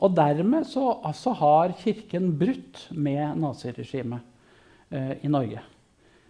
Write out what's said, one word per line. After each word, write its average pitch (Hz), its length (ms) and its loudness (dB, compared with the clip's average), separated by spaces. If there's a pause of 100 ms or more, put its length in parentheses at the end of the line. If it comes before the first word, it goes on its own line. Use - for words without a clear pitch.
og 190 160 4
dermed 170 500 4
så, 262 380 -2
altså, 165 320 -2
har 160 400 4
kirken 185 640 -2
brutt - 520 -2
med 147 460 -2
naziregimet, 123 840 -6 (720)
eh, 135 320 -4
i 143 60 -4
Norge. 117 320 0 (680)